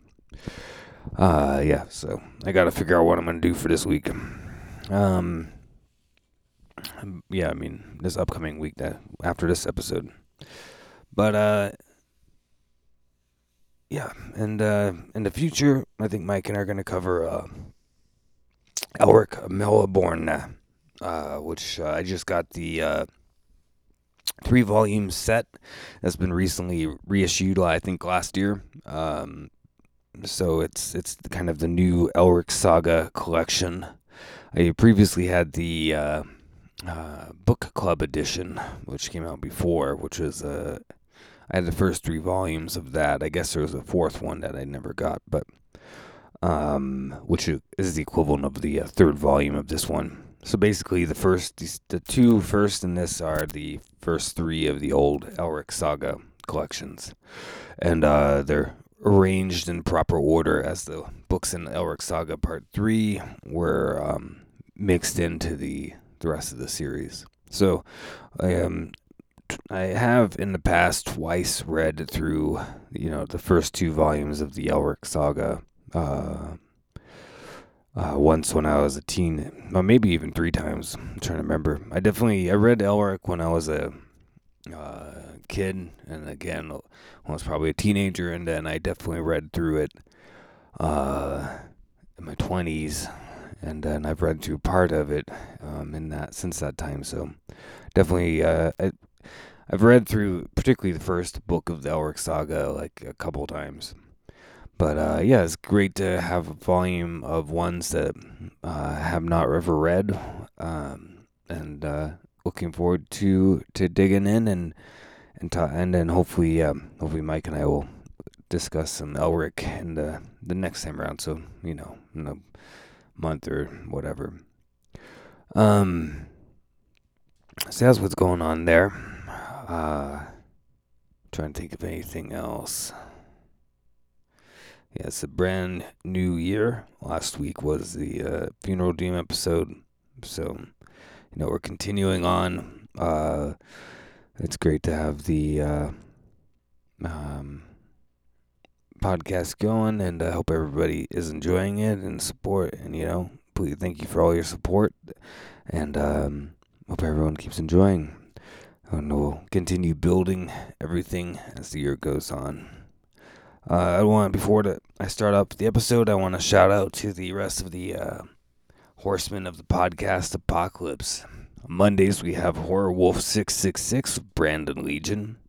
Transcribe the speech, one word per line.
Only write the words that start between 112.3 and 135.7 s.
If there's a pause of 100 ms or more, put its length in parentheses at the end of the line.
looking
forward
to, (120)
to
digging
in
and, (640)
and
ta-,
and
then
hopefully,
um,
hopefully
Mike
and
I
will (640)
discuss
some
Elric (180)
in
the, (220)
the
next
time
around.
So, (220)
you
know, (180)
in
a (840)
month
or (220)
whatever. (1200)
Um, (1400)
so
that's
what's
going
on
there. (800)
Uh, (1080)
trying
to
think
of
anything
else. (2000)
Yeah,
it's
a
brand (180)